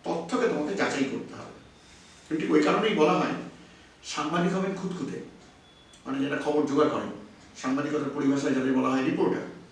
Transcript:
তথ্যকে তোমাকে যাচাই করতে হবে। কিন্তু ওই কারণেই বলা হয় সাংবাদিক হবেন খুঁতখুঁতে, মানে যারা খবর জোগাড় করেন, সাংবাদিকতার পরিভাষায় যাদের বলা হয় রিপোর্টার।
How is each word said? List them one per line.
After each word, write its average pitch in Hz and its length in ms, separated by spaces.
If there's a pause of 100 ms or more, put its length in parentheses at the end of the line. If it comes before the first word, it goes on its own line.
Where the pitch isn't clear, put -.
তথ্যকে 240 460
তোমাকে - 300
যাচাই 262 320
করতে - 260
হবে। - 160 (720)
কিন্তু 160 160 (100)
ওই 151 140
কারণেই 208 340
বলা - 180
হয় - 160 (760)
সাংবাদিক 170 440
হবেন 190 220
খুঁতখুঁতে, - 380 (880)
মানে 135 180
যারা 143 220
খবর 147 240
জোগাড় 139 240
করেন, - 180 (500)
সাংবাদিকতার 139 540
পরিভাষায় 139 420
যাদের 131 220
বলা 131 120
হয় 131 180
রিপোর্টার। - 360 (260)